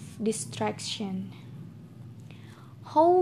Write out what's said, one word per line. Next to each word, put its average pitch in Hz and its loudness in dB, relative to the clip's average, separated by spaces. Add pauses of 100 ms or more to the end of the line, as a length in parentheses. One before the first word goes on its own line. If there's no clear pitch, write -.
(220)
distraction. 202 -4 (1500)
How 320 6 (120)